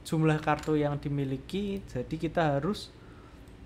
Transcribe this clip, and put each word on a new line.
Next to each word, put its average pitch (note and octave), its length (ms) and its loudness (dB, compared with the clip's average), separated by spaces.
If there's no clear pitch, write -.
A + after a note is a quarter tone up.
jumlah D#3 320 4
kartu D3+ 400 2
yang C#3+ 240 2
dimiliki, D3 880 -2
jadi E3 240 -4
kita D#3+ 400 2
harus D#3 400 -2